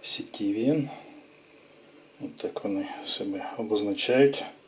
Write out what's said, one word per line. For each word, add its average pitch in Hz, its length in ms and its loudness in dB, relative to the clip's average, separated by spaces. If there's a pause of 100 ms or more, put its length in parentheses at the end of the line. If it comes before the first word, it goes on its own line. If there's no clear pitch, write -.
Sitivian. 120 840 0 (1300)
От - 160 -12
так - 260 -6
вони 98 240 -2 (180)
себе 95 520 -4
обозначають. 110 840 4 (240)